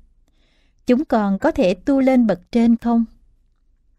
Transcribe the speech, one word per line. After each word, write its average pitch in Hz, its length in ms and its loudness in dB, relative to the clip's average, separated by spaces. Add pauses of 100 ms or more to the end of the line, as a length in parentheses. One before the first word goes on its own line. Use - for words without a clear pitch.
(880)
Chúng 254 180 0
con 202 340 -2
có 302 120 -2
thể 202 240 0
tu 277 260 -2
lên 254 260 2
bậc 180 260 -6
trên 233 240 2
không? 233 280 -2 (960)